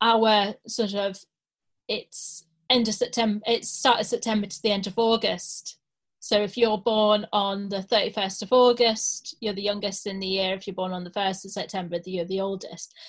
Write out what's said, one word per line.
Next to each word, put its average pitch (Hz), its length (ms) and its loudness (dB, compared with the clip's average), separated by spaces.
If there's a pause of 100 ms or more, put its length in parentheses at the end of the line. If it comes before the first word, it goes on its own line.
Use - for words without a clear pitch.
our 220 540 4 (140)
sort 202 260 -2
of, 202 240 -2 (680)
it's - 580 -8 (220)
end 240 180 4
of 214 80 0
September, 220 520 0
it's 233 220 0
start - 320 2
of 220 60 -2
September 220 400 0
to - 160 -14
the 220 80 2
end 196 160 0
of 190 100 -6
August. 220 840 -2 (420)
So 208 220 2
if 202 140 -4
you're 226 220 4
born 214 540 2
on 202 380 0
the 190 120 -4
thirty-first 196 600 0
of 202 100 -2
August, 240 880 4
you're 208 140 -4
the 196 80 -6
youngest 202 440 -4
in 196 140 -6
the 190 60 -6
year. 190 280 0
If 190 120 -10
you're 185 80 -8
born 185 180 -4
on 180 100 -6
the 180 100 -10
first 190 320 -2
of 190 60 -12
September, 175 540 -6
you're 180 220 -4
the 190 140 -2
oldest. - 540 -8 (140)